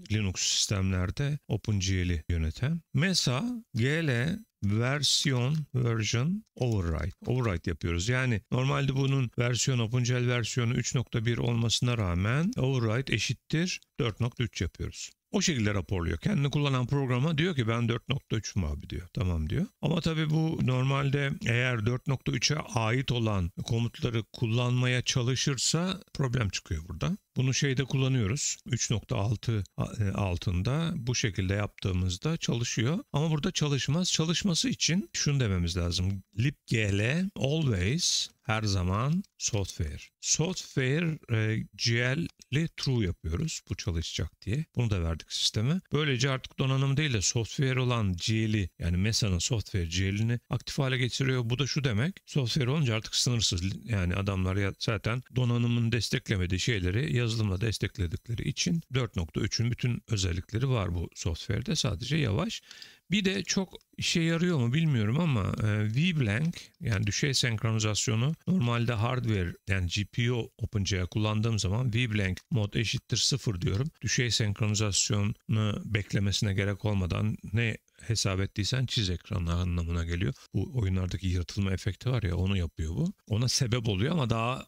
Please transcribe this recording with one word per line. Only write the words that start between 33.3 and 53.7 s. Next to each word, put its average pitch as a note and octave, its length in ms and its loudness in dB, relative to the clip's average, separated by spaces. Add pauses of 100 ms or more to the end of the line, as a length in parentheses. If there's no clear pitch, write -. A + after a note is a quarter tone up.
burada D#3 200 0
çalışmaz. D3 600 0
Çalışması D#3+ 580 0
için F#3 440 0
şunu C#3+ 260 0
dememiz F2 380 2
lazım. F2+ 460 -2 (160)
Libgl A#2+ 960 2
always, C3+ 960 0 (140)
her A2 200 0
zaman G#2 600 0 (140)
software. F2+ 600 -2 (220)
Software, D#3 960 0 (120)
e, A2 340 0 (100)
G A#2+ 400 2 (380)
L'i D#3 140 2 (100)
true A#2+ 280 2
yapıyoruz. E2+ 640 -4
Bu G2 60 -4
çalışacak - 640 -4
diye. C#3 240 -2 (100)
Bunu A#2+ 140 0
da F#2+ 140 0
verdik E2 300 -4
sisteme. C#3 480 0 (120)
Böylece C#3 360 0
artık - 300 -6
donanım C3+ 380 2
değil D3+ 160 2
de G#2 80 2
software C3 580 0
olan A#2+ 340 2
G A2 400 0
L'i, G2+ 160 0 (100)
yani F2 180 0
Mesa'nın G2+ 420 2
software G2 460 -2
G F#2+ 320 0
L'ini A#2 220 0 (100)
aktif - 300 -4
hale C3 180 0
getiriyor. B2+ 520 0
Bu B2 100 0
da C3+ 80 0
şu C3+ 160 -2
demek. C3 320 0 (100)
Software B2+ 440 0
olunca C3+ 260 2
artık - 200 -4
sınırsız. A2 460 2 (220)